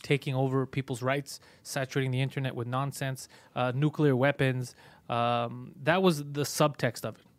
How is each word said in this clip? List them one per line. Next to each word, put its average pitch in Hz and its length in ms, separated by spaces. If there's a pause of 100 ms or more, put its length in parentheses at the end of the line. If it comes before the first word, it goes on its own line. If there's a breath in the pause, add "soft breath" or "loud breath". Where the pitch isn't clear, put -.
taking 143 320
over 131 300
people's 131 360
rights, 135 380 (240 soft breath)
saturating 131 480
the 127 100
internet 135 340
with 120 120
nonsense, 131 600 (280 soft breath)
uh, 127 180
nuclear 147 420
weapons. 127 600 (340 soft breath)
Um, 120 640 (100)
that 160 180
was 175 180
the 143 240
subtext 143 600
of 110 140
it, - 80 (120)